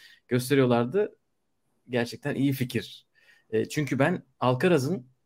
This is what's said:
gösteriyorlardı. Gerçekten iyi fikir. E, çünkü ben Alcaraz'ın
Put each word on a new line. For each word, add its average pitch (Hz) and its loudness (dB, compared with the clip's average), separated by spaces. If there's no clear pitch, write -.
gösteriyorlardı. 127 2
Gerçekten 120 -4
iyi 139 0
fikir. 120 -6
E, 110 -2
çünkü 143 -4
ben 160 0
Alcaraz'ın 139 0